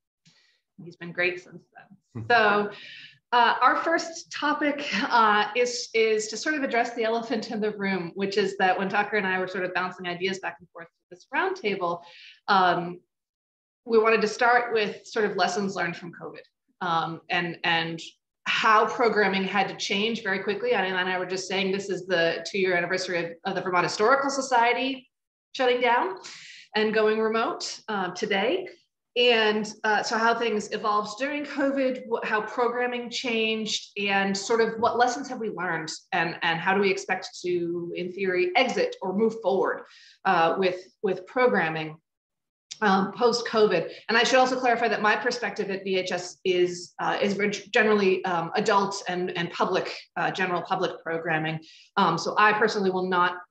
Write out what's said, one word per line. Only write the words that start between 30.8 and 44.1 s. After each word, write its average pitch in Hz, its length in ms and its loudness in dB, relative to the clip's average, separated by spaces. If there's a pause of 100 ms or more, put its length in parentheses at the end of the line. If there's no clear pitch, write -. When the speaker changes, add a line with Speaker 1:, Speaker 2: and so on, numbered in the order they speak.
Speaker 1:
during 294 280 -4
covid, 277 680 0
wh-, 220 160 -4
how 214 140 0
programming 240 680 -2
changed, 220 880 -4
and 196 400 0
sort 226 240 0
of 220 180 2
what 220 180 0
lessons 247 320 0
have 254 100 -8
we 214 120 -4
learned, 165 380 -4 (220)
and, 170 300 -2
and 165 180 0
how 185 140 0
do 202 80 4
we 196 100 4
expect - 380 -4 (140)
to, 170 520 -4
in 180 160 -6
theory, 180 460 0
exit 202 440 0
or 190 140 -4
move 220 260 2
forward, 175 420 0 (420)
uh, 170 320 4
with, 180 240 0 (200)
with 185 260 -4
programming. 160 680 0 (880)
Um, 196 320 4
post-covid. 214 800 2 (180)
And 220 80 4